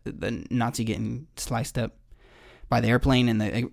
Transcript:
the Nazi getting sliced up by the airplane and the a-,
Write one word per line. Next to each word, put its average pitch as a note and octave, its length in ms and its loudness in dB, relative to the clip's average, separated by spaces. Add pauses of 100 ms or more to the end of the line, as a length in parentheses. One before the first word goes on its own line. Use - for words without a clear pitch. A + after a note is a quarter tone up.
the - 460 -6
Nazi A#2 340 0
getting A2 440 -4 (100)
sliced - 400 -4
up A#2 180 -4 (720)
by A#2+ 140 2
the A2+ 60 2
airplane B2 420 4
and A2+ 100 2
the G#2+ 260 0
a-, - 80 -6